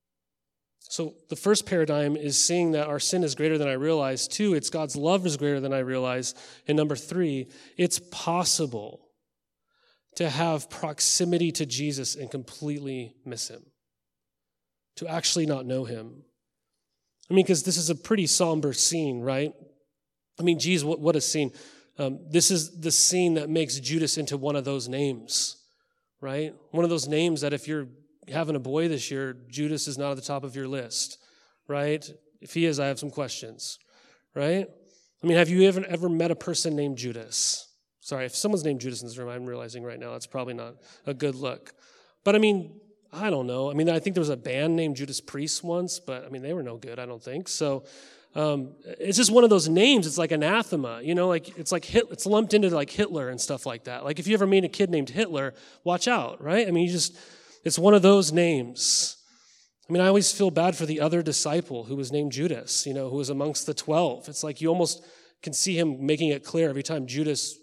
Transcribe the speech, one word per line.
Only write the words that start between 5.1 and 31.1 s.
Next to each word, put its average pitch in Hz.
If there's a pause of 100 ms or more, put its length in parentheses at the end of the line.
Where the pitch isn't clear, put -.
is 147
greater 143
than 135
I 135
realize. 127 (340)
And 151
number 151
three, 160 (300)
it's 180 (120)
possible 156 (1080)
to 165
have 156
proximity 170
to 156
Jesus 135
and 135
completely 135
miss 117
him, 117 (1300)
to 170
actually 165
not 135
know 127
him. 117 (1080)
I 180
mean, 190
'cause 175
this 170
is 170
a 156
pretty 202
somber 156
scene, 143
right? 135 (840)
I 170
mean, 170
geez, 160
what, 156
what 160
a 143
scene. 143 (460)
Um, 139 (100)
this 170
is 165
the 160
scene 175
that 151
makes 151
Judas 151
into 143
one 143
of 135
those 135
names, 131 (640)
right? 139 (160)
One 170
of 170
those 151
names 156
that 143
if 143
you're 147 (400)
having 156
a 135
boy 143
this 143
year, 135 (160)
Judas 147
is 135
not 143
at 139
the 131
top 139
of 131
your 135
list, 131 (500)